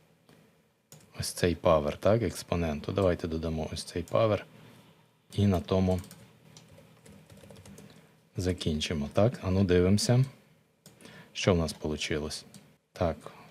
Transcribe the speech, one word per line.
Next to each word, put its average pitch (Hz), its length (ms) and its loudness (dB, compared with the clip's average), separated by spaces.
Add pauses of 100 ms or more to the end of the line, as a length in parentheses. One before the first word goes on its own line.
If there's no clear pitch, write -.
(1200)
ось - 120 -6
цей 85 240 0
power, 76 420 2
так, 113 240 2
експоненту. 85 680 -4
Давайте 92 360 0
додамо 80 460 -4
ось 85 100 -10
цей 87 200 -6
power 107 400 0 (920)
і 101 140 2
на 92 120 4
тому 92 420 0 (2250)
закінчимо. 80 760 -2
Так, 110 280 2
а 95 100 -2
ну 95 120 4
дивимося, 98 600 4 (1080)
що - 200 2
в 87 40 2
нас 80 160 -2
получилось. 76 720 -6 (480)
Так, 82 240 -2 (340)